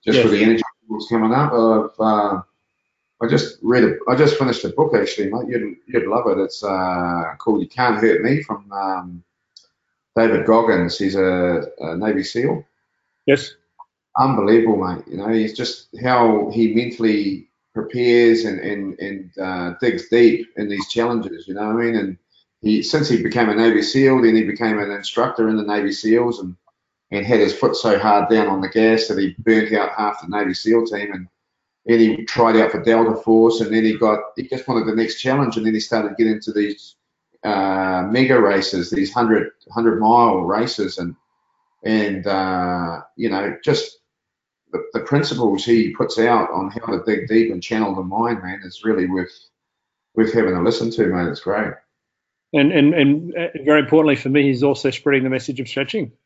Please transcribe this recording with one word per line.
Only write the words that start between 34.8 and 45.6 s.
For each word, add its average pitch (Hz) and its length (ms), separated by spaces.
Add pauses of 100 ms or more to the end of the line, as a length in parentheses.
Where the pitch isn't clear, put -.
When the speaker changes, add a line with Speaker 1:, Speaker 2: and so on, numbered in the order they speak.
Speaker 1:
the 113 100
next 110 260
challenge, 131 360
and 110 80
then 110 80
he 107 60
started 104 380
getting 113 160
into 110 180
these, 104 440 (480)
uh, 95 680
mega 127 280
races, 98 520
these 98 200
hundred, 110 400 (200)
hundred 113 280
mile 110 420
races, 104 580
and, 85 160 (680)
and, 101 440
uh, 90 760 (140)
you 117 160
know, 101 320
just - 340 (760)
the, - 220
the 113 60
principles 120 640